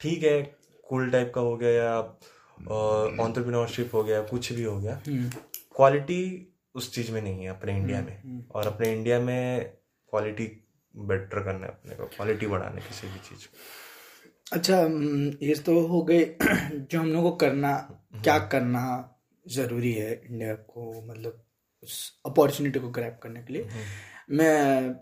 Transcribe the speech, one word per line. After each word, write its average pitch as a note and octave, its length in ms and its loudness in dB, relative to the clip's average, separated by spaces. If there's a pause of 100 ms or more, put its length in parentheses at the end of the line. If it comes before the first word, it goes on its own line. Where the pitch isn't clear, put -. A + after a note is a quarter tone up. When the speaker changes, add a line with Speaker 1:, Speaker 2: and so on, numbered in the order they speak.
Speaker 1:
ठीक D#3 220 -4
है, D3 340 2 (320)
कूल B2+ 220 0
टाइप B2 240 2
का B2+ 60 0
हो A#2+ 160 0
गया A#2 280 4
या, A#2 140 0
अ, G#2+ 1080 -2 (200)
एंटरप्रेन्योरशिप A#2+ 680 -2
हो G#2+ 100 4
गया, G#2+ 180 0
कुछ A#2+ 300 -4
भी A#2+ 100 -4
हो G#2 180 -4
गया, A2+ 280 -6
Speaker 2:
हम्म। B2 220 -2 (460)
Speaker 1:
क्वालिटी F3 760 2 (240)
उस B2 200 -8
चीज़ A2+ 180 -4
में A2 100 -4
नहीं F#2+ 200 -6
है F#2 60 -8
अपने G2 280 -4
इंडिया B2+ 220 0
Speaker 2:
हम्म, B2+ 100 -6
Speaker 1:
में। - 140 -16
Speaker 2:
हम्म। B2+ 220 -12 (100)
Speaker 1:
और G#2+ 120 -2
अपने A2 260 0
इंडिया A#2 280 2
में B2 520 -2 (360)
क्वालिटी G#2+ 600 -4 (280)
बेटर G2+ 460 -4
करना F#2+ 240 -6
है F#2+ 60 -10
अपने - 220 -16
को, - 100 -12
क्वालिटी G#2+ 420 -4
बढ़ाना G2+ 280 -4
है F#2+ 60 -10
किसी - 260 -14
भी F#2+ 120 -12
चीज़ - 280 -20
को। - 100 -20 (960)
Speaker 2:
अच्छा, F3+ 320 4
हम्म, D3 580 0
ये D3 120 4
तो E3 260 4
हो E3 220 2
गए E3 400 4
<clears throat> - 0 - (300)
जो D3 260 -4
हम D#3+ 140 0
लोग E3+ 100 2
को E3+ 80 4
करना, C#3+ 840 0
Speaker 1:
हम्म। G#2+ 100 -12
Speaker 2:
क्या D3+ 160 6
करना B2+ 800 -2 (320)
ज़रूरी A#2+ 440 0
है A2 380 -4
इंडिया A2 240 -6
को, A2+ 520 -14
मतलब A2+ 400 -14 (360)
उस - 440 -12
अपॉर्चुनिटी C#3 520 4
को B2 100 -6
ग्रैब A#2 340 -6
करने A#2 200 -14
के B2 100 -14
लिए। A#2+ 100 -6
Speaker 1:
हम्म। G#2+ 760 -8
Speaker 2:
मैं, C#3+ 640 4